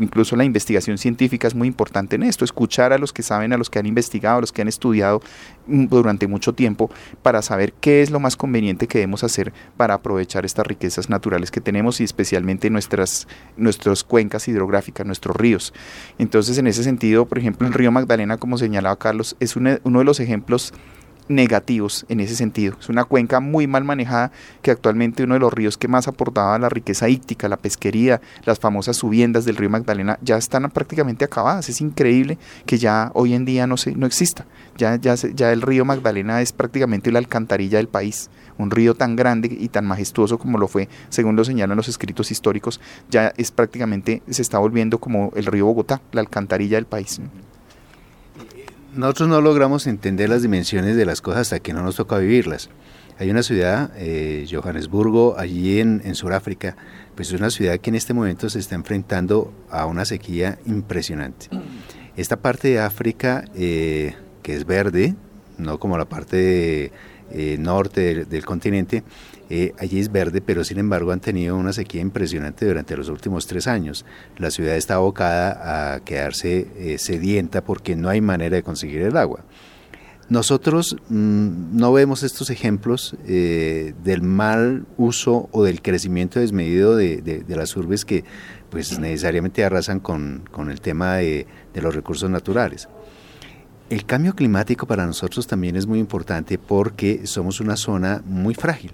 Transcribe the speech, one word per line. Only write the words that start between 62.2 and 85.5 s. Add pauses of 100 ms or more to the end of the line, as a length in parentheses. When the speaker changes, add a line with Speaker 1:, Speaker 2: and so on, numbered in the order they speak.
Speaker 2:
parte
de
África, (100)
eh, (260)
que
es
verde, (440)
no
como
la
parte, (400)
eh,
norte
del,
del
continente, (460)
eh,
allí
es
verde,
pero
sin
embargo
han
tenido
una
sequía
impresionante
durante
los
últimos
tres
años. (320)
La
ciudad
está
abocada
a
quedarse,
eh,
sedienta
porque
no
hay
manera
de
conseguir
el
agua. (840)
Nosotros, (120)
mm,
no
vemos
estos
ejemplos, (100)
eh, (100)
del
mal (140)
uso